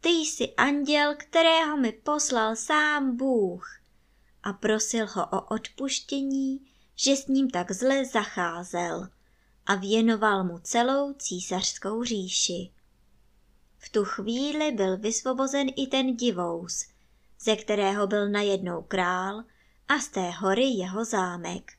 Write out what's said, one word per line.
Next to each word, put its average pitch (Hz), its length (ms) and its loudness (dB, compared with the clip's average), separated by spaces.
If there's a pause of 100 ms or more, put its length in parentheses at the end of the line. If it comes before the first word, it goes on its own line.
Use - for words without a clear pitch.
"Ty 320 80 2
jsi 311 460 0
anděl, 294 600 2
kterého 320 640 4
mi 240 140 2
poslal 240 640 0
sám 294 640 2
Bůh." 226 600 0 (640)
A 202 100 -4
prosil 214 540 0
ho - 180 -4
o - 300 -4
odpuštění, 269 1040 -4 (360)
že 277 200 4
s 277 120 -8
ním 269 220 4
tak 180 220 -2
zle 262 340 2
zacházel, 175 1040 -4 (580)
a 202 100 4
věnoval 208 680 4
mu 175 160 -2
celou 269 540 2
císařskou 196 920 -4
říši. 185 680 -2 (1040)
V - 120 -20
tu 208 160 2
chvíli 285 680 -2
byl 190 260 0
vysvobozen 262 760 0
i 269 120 -2
ten 262 280 0
divous, 180 720 -2 (540)
ze 220 160 2
kterého 202 520 0
byl 208 220 0
najednou 190 520 0
král, 185 640 -2 (440)
a 285 120 2
z 226 80 -6
té 180 240 -2
hory 190 340 2
jeho 202 400 -2
zámek. 180 720 -4